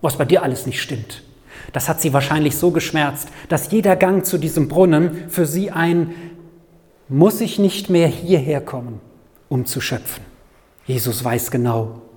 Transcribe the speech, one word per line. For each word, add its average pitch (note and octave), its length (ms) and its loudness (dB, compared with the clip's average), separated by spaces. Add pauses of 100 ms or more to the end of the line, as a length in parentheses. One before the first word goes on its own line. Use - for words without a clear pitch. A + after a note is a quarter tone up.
was D#3+ 160 0
bei D#3 80 2
dir F3 180 4
alles C3 240 -4
nicht - 140 -6
stimmt.“ - 420 -10 (500)
Das - 160 -4
hat D#3+ 120 -2
sie D3+ 120 0
wahrscheinlich C#3 440 2
so F3 140 4
geschmerzt, D3+ 580 -2 (200)
dass - 220 -2
jeder G3+ 260 4
Gang F#3 280 2
zu F3+ 140 -2
diesem D3+ 300 0
Brunnen E3 600 4
für E3+ 180 0
sie F3+ 240 -2
ein E3+ 440 0 (960)
„Muss F3+ 320 4
ich - 180 -4
nicht G3 320 0
mehr E3+ 180 4
hierher D3+ 520 0
kommen, A#2+ 400 -10 (480)
um B2 180 -2
zu - 140 -6
schöpfen?“ - 440 -8 (600)
Jesus B2 360 -2
weiß A#2+ 280 -2
genau A#2 500 -2 (160)